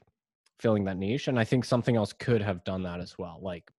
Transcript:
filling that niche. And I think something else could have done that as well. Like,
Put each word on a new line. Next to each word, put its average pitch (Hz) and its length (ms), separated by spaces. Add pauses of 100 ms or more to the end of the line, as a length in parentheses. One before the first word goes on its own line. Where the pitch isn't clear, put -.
(580)
filling 107 260
that 95 120
niche. 104 320
And 131 100
I 110 60
think 123 200
something 120 320
else 104 160
could 117 300
have 95 220
done 95 180
that 87 180
as - 160
well. 87 240
Like, 87 400